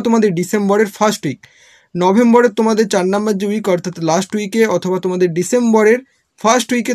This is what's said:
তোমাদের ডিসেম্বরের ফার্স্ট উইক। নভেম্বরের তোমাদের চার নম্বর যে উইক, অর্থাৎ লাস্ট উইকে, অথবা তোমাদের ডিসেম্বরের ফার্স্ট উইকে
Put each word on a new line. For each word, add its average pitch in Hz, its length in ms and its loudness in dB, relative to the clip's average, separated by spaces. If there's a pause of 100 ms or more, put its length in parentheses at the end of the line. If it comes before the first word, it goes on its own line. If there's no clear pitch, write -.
তোমাদের 226 320 2
ডিসেম্বরের 202 580 0
ফার্স্ট 214 300 0
উইক। 139 140 -6 (540)
নভেম্বরের 233 640 4
তোমাদের 220 340 0
চার 185 220 0
নম্বর 214 260 -2
যে 208 100 -4
উইক, 214 240 -4
অর্থাৎ 175 200 -4 (160)
লাস্ট 180 260 0
উইকে, 208 260 -2 (140)
অথবা 180 280 -2
তোমাদের 185 240 0 (100)
ডিসেম্বরের 220 600 2 (440)
ফার্স্ট 233 320 2
উইকে 240 200 -2